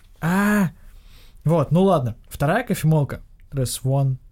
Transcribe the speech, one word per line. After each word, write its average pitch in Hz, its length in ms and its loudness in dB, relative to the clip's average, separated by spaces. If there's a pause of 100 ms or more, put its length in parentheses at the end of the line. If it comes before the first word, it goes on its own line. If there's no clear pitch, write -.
(220)
а. 202 480 0 (720)
Вот, 156 280 0
ну 175 120 4
ладно. 147 320 2 (140)
Вторая 175 360 -2
кофемолка, 156 560 0 (280)
которая 131 180 -4
Swan, 135 480 -2 (160)